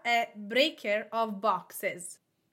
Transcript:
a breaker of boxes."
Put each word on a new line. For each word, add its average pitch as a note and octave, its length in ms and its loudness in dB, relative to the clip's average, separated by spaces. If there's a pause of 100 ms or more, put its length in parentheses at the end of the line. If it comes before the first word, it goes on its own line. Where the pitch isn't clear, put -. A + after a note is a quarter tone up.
a A#3 300 2
breaker A3 800 0
of A3 280 -2
boxes." F3+ 800 -4 (340)